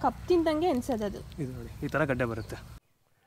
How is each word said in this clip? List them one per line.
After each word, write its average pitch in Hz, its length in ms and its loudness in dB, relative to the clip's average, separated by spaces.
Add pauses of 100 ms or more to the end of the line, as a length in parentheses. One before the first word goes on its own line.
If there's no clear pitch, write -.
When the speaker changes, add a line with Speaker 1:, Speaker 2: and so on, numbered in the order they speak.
Speaker 1:
ಕಪ್ - 260 0
ತಿಂದಂಗೆ 330 420 4
ಅನ್ಸೋದು 247 360 0
ಅದು. 196 140 -4 (220)
Speaker 2:
ಇದು 127 100 -4
ನೋಡಿ, 123 340 -8
ಈ 143 40 -2
ತರ 143 160 2
ಗಡ್ಡೆ 127 200 2
ಬರುತ್ತೆ. 113 300 -4 (720)